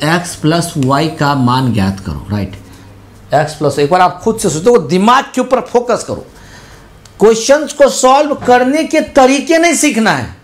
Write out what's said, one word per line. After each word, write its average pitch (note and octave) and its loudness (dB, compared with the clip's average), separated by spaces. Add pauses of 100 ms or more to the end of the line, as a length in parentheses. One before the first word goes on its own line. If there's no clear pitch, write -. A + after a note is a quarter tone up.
X E3+ -4
plus E3 -2
Y C#3 0
का C#3+ -2
मान B2+ 0
ज्ञात G2 -2
करो, D2 -10
right। G2+ -6 (760)
एक्स D3 0
plus, D3 -2
एक C#3+ 0
बार F3+ 2
आप F3+ 0
खुद A3 -2
से F#3+ -2
सोचो, G3 2
दिमाग G3 2 (100)
के B3 -2
ऊपर B3+ -2
focus A#3+ -2
करो, - -10 (920)
Questions A#3 2
को C#4 4
solve C#4 2
करने B3+ 2
के D#4 0 (120)
तरीके C4+ 4
नहीं E4 2
सीखना A3+ 0
है। A#2+ -6